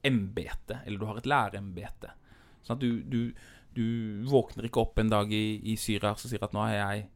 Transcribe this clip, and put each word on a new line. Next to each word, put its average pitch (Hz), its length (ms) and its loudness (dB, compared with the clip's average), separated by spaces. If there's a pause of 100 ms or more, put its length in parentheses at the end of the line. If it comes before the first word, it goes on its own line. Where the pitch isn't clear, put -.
embete, 113 800 -2
eller 101 160 -6
du 107 80 -4
har 107 120 -6
et 123 80 -6
lærembete. 101 840 -2 (500)
Sånn 120 140 -4
at 139 60 -2
du, 120 260 2
du, 120 120 0 (560)
du 113 100 0 (420)
våkner 120 400 4
ikke 113 160 4
opp - 160 2
en 110 120 4
dag 104 200 4
i, 107 280 0 (120)
i 107 80 2
Syria 104 320 2
og - 80 -6
sier 113 240 -4
at 104 100 -4
"nå 104 120 0
har 107 100 0
jeg 101 400 -2